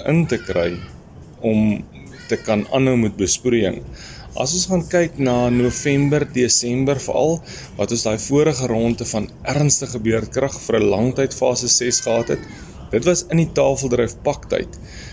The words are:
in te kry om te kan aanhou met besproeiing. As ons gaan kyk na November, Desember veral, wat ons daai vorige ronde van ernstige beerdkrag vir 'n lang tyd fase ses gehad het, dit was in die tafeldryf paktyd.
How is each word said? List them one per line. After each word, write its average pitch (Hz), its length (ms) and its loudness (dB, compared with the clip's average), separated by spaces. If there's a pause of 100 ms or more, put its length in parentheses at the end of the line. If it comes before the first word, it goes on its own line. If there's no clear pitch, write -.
in 160 220 4
te 120 100 0
kry 87 340 0 (680)
om 107 420 2 (440)
te 117 80 2
kan 104 360 0
aanhou 131 260 4
met 107 200 2
besproeiing. 104 640 0 (540)
As 139 180 -2
ons 180 120 -2
gaan 175 220 0
kyk 170 300 0
na 123 320 2
November, 139 840 2
Desember 127 640 0
veral, 156 400 0 (380)
wat 101 140 0
ons 117 120 0
daai 110 160 0
vorige 139 480 2
ronde 113 380 0
van 104 240 -4 (140)
ernstige 139 560 0
beerdkrag 110 680 0
vir 113 120 4
'n 104 100 4
lang 110 260 2
tyd 135 180 0
fase 123 360 0
ses 120 320 2
gehad 117 260 0
het, 143 120 0 (520)
dit 123 140 0
was 175 240 2
in 160 80 2
die 165 160 2
tafeldryf 127 720 2
paktyd. - 540 -4 (360)